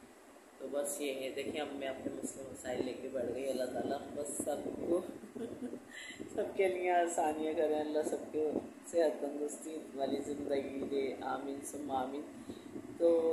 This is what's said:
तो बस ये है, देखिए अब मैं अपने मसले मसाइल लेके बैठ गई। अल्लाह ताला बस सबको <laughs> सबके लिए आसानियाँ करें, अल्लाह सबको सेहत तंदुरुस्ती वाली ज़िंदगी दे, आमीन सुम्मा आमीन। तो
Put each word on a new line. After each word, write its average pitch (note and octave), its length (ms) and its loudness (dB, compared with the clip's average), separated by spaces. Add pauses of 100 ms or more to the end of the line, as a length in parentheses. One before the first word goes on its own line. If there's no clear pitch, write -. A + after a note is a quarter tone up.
(600)
तो C3+ 80 -6
बस C#3+ 320 -2
ये C#3+ 120 0
है, C3 220 -2
देखिए C#3+ 260 -2
अब C#3 120 -4
मैं C#3 160 -4
अपने C3 260 -4
मसले - 280 -6 (100)
मसाइल B2+ 320 -2
लेके B2+ 240 -4
बैठ C3 160 -2
गई। B2 200 -2
अल्लाह B2+ 220 0
ताला B2+ 300 -2
बस - 340 -6 (140)
सबको D3+ 560 2
<laughs> - 1400 -8
सबके G3 320 4
लिए F3+ 220 2
आसानियाँ D#3 640 4
करें, D3+ 260 6
अल्लाह D3+ 220 2
सबको D3+ 420 0 (460)
सेहत E3 220 6
तंदुरुस्ती D3 600 -4 (220)
वाली C#3 220 2
ज़िंदगी C#3 680 0
दे, C#3 160 2 (220)
आमीन C3+ 360 -4
सुम्मा C#3 380 -4
आमीन। C#3 240 -2 (760)
तो E3+ 100 10 (220)